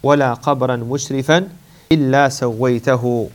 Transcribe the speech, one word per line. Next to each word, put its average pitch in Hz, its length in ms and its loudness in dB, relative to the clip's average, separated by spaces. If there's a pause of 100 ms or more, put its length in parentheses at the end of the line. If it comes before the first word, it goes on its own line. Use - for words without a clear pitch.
ولا 135 300 2
قبرا 127 420 -2
مشرفا 135 720 -2 (440)
إلا 139 380 2
سويته. 120 1040 -2